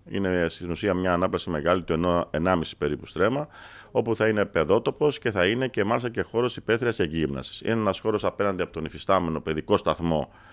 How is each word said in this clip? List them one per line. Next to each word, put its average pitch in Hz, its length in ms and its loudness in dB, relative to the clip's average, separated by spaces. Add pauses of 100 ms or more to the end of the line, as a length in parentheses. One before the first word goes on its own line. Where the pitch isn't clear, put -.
είναι 92 400 0
στην 87 220 -8
ουσία 95 220 0
μια 90 200 0
ανάπλαση 90 360 0
μεγάλη 85 340 0
του 85 100 -2
ενό-, 87 380 2
ενάμιση 82 460 0
περίπου 73 280 -4
στρέμμα, 123 420 -2 (440)
όπου 113 240 0
θα 110 120 2
είναι 104 180 2
παιδότοπος 117 720 2
και 120 120 -2
θα 95 140 4
είναι 117 220 2
και 113 160 0
μάλιστα 120 260 0
και 113 120 -4
χώρος 120 360 -2
υπαίθριας 117 420 0
εγκύμνασης. 76 640 -2
Είναι - 100 -2
ένας 107 280 0
χώρος 104 240 0
απέναντι 98 380 0
από 85 120 -6
τον 80 120 -6
υφιστάμενο 80 560 0
παιδικό 80 360 0
σταθμό 80 540 0 (220)